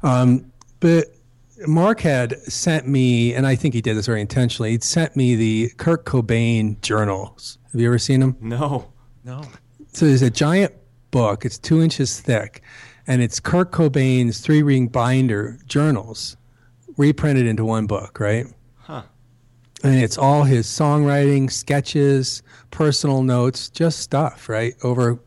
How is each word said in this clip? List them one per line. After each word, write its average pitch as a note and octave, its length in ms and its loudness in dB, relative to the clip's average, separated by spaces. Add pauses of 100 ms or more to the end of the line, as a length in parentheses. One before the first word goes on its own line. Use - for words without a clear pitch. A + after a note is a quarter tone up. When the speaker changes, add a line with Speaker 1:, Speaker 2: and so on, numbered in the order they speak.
Speaker 1:
Um, B2+ 480 2 (280)
but E3 260 4 (600)
Mark E3+ 360 2
had B2+ 400 -2
sent D#3 460 -4
me, B2 460 2
and C3 140 0
I C3+ 80 2
think B2+ 180 -2
he A#2 80 -2
did A2 160 -2
this G#2 80 -4
very A2 160 -2
intentionally, A2+ 500 -2
he'd A2+ 120 -2
sent - 320 -2
me B2 200 2
the A2 420 0
Kurt E3 280 -2
Cobain A#2 760 0
journals. G2+ 760 -4 (140)
Have A#2 100 -2
you A#2 60 2
ever A#2+ 100 2
seen C3 220 2
them? C3 200 0
Speaker 2:
No. B2 500 -6 (340)
Speaker 3:
No. B2+ 180 -16 (520)
Speaker 1:
So - 120 0
there's C3+ 160 6
a C3 80 4
giant E3+ 440 0 (360)
book. G#2+ 340 0
It's - 140 -8
two D#3+ 240 2
inches D#3 380 -2
thick, - 420 -4 (460)
and B2+ 160 2
it's A#2+ 160 -4
Kurt F3+ 320 0
Cobain's C3 680 0
three-ring C#3+ 480 2
binder A#2+ 760 0
journals C#3 720 -4 (600)
reprinted C#3+ 500 2
into A2 180 -2
one A2 220 -2
book, G2+ 320 -6
right? A2 260 -2 (320)
Speaker 2:
Huh. C#3+ 260 -16 (800)
Speaker 1:
And C3+ 120 4
it's A#2+ 220 0
all C#3+ 260 2
his B2+ 240 2
songwriting, C#3+ 840 2
sketches, C#3 920 -2 (260)
personal C#3 540 0
notes, B2+ 460 0
just E3 300 -2
stuff, - 500 -4
right, A2+ 340 -4
over B2 280 0
a A#2+ 160 -4